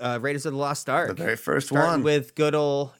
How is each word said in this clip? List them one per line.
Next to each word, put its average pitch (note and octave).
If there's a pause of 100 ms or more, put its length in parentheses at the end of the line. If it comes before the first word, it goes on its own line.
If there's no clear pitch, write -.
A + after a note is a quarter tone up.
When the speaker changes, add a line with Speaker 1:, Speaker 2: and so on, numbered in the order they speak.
Speaker 1:
uh, B2
Raiders C#3+
of D3+
the C3+
Lost C#3+
Ark. D3+
Speaker 2:
The G2+
very A2+
first C#3
Speaker 1:
Starting D3
Speaker 2:
one. D#3
Speaker 1:
with D3
good D3+
ol' C#3+